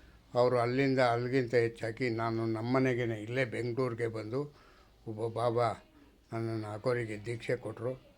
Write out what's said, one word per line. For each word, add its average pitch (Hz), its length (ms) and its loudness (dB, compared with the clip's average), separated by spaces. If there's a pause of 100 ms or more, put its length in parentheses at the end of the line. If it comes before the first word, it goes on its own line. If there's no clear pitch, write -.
(340)
ಅವರು 123 260 6
ಅಲ್ಲಿಂದ 131 400 2
ಅಲ್ಲಿಗಿಂತ 123 560 2
ಹೆಚ್ಚಾಗಿ 117 540 0
ನಾನು 113 360 -2
ನಮ್ಮನೆಗೇ 123 580 2
ಇಲ್ಲೇ 113 420 -2
ಬೆಂಗಳೂರಿಗೆ 117 600 -2
ಬಂದು 110 460 -4 (540)
ಒಬ್ಬ 110 280 -4
ಬಾಬಾ 117 380 2 (600)
ನನ್ನನ್ನು 113 340 -4
ಅಘೋರಿಗೆ 107 580 -4
ದೀಕ್ಷೆ 113 300 -4
ಕೊಟ್ಟರು. 113 380 -6 (240)